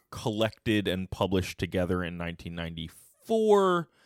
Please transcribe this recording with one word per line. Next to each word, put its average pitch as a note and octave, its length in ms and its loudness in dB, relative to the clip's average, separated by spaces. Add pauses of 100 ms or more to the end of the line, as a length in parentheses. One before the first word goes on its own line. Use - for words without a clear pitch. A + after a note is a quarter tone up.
(100)
collected G#2+ 800 0
and F#2 220 -2
published F#2+ 480 -2
together F2+ 440 -2
in F2 140 -6
nineteen E2+ 380 -10
ninety-four. F3 1300 0 (180)